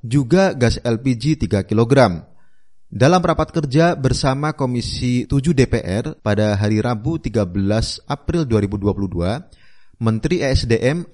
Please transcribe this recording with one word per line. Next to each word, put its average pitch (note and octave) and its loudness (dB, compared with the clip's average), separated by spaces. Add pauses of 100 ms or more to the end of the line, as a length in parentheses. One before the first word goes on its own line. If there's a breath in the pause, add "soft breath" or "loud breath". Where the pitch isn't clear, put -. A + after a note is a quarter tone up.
juga C#3 2
gas A#2 2
L A#2 0
P C3 0
G C3 0
tiga G2 0
kilogram. A2+ 2 (640)
Dalam D3+ 2
rapat D#3+ -2
kerja D#3+ 2
bersama C#3 -2
Komisi B2 -2
Tujuh C#3 0
D B2+ 4
P A#2 0
R A2 -4
pada G#2 0
hari G#2+ 0
Rabu B2 -4
tiga G#2 -2
belas G2 -2
April E3 -2
dua A2+ 0
ribu G2+ -2
dua G2+ -2
puluh G2 -4
dua, F#2 -4 (640 soft breath)
Menteri A2+ 0
E C3+ 0
S C3 0
D A2+ 2
M D#3 0